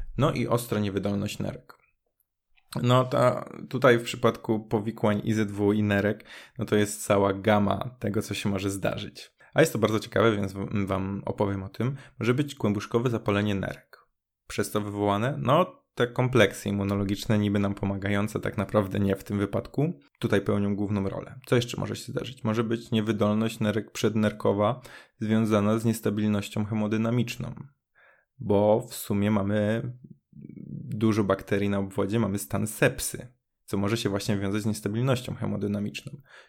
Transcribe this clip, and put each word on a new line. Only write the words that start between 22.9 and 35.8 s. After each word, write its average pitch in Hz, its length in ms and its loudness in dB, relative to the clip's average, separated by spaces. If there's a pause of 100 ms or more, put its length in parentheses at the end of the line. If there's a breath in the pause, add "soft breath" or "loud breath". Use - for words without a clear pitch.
niewydolność 107 720 0
nerek 107 300 0
przednerkowa 107 880 2 (380 loud breath)
związana 110 600 2
z 110 60 -4
niestabilnością 107 800 0
hemodynamiczną, 110 920 -2 (840 soft breath)
bo 104 420 4
w 123 140 -12
sumie 101 360 0
mamy 104 640 0 (800)
dużo 107 520 2
bakterii 101 440 0
na 101 100 0
obwodzie, 98 400 -2
mamy 101 200 0
stan 104 280 -4
sepsy, - 600 -2 (380)
co - 120 -6
może 101 200 0
się 107 120 0
właśnie 98 280 -2
wiązać 101 260 -2
z 110 40 -2
niestabilnością 117 680 -2
hemodynamiczną. 104 840 -6 (280 loud breath)